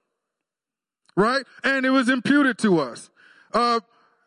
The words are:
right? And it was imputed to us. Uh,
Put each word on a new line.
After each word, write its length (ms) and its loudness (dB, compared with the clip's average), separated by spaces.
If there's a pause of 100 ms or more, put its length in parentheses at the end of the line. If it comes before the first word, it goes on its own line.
(1160)
right? 280 0 (200)
And 220 0
it 40 2
was 200 2
imputed 480 0
to 200 2
us. 300 -8 (460)
Uh, 260 0 (460)